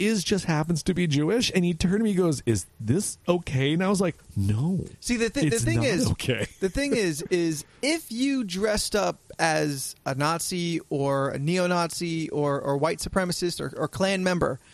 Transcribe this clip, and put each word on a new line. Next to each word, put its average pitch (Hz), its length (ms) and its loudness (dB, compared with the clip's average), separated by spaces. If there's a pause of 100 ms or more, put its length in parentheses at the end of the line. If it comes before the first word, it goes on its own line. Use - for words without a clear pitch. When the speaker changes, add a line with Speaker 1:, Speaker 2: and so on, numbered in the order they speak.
Speaker 1:
is, 208 240 2
just 196 220 0
happens 160 360 0
to 185 120 0
be 175 120 2
Jewish, 160 480 2
and 180 100 4
he 175 100 2
turned 185 240 2
to 226 40 2
me 220 80 2
and 185 80 2
goes, 165 260 2
"Is 107 220 2 (140)
this 127 380 0 (100)
okay?" 147 460 0
And 180 100 0
I 185 40 0
was 196 120 2
like, 185 160 0 (200)
"No, 110 480 0 (140)
Speaker 2:
See, - 180 -2
the 226 140 0
thi-, - 180 0
the 233 60 2
Speaker 1:
it's 226 100 0
Speaker 2:
thing 330 120 2
Speaker 1:
not 311 100 2
Speaker 2:
is, 254 240 2
Speaker 1:
okay." 107 380 -2 (100)
Speaker 2:
the 190 100 -2
thing 277 280 0
is, 170 340 0
is 165 340 0 (180)
if 320 280 -2
you 262 320 0
dressed 208 540 -2
up 180 240 0 (180)
as 156 560 0 (100)
a 135 120 -2
Nazi 165 640 -2 (100)
or 139 380 0
a 131 100 -4
neo-Nazi 170 920 0
or, 143 300 0
or 139 180 0
white 160 200 0
supremacist 175 640 -2
or, 139 180 -6
or 156 80 -2
Klan 190 380 0
member, 165 340 0 (160)